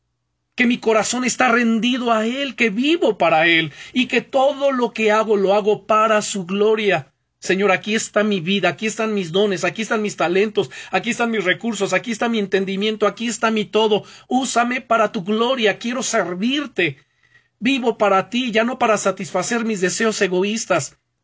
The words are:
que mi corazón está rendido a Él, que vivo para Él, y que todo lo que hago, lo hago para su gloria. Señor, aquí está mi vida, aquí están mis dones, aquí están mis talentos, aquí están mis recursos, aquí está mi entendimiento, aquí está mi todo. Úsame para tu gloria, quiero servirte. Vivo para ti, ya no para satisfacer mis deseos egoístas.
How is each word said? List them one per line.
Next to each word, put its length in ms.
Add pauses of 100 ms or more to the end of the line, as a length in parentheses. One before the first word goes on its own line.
(560)
que 120
mi 120
corazón 440
está 260
rendido 640
a 160
Él, 280
que 140
vivo 480
para 300
Él, 240 (220)
y 140
que 120
todo 540
lo 180
que 200
hago, 260
lo 160
hago 340
para 340
su 240
gloria. 680 (260)
Señor, 320
aquí 240
está 280
mi 180
vida, 280
aquí 160
están 280
mis 180
dones, 320
aquí 180
están 200
mis 160
talentos, 520 (220)
aquí 200
están 200
mis 140
recursos, 480
aquí 180
está 160
mi 100
entendimiento, 720
aquí 200
está 220
mi 140
todo. 400 (240)
Úsame 540
para 320
tu 100
gloria, 560
quiero 240
servirte. 920 (640)
Vivo 380
para 320
ti, 220
ya 140
no 120
para 200
satisfacer 640
mis 160
deseos 420
egoístas. 760 (260)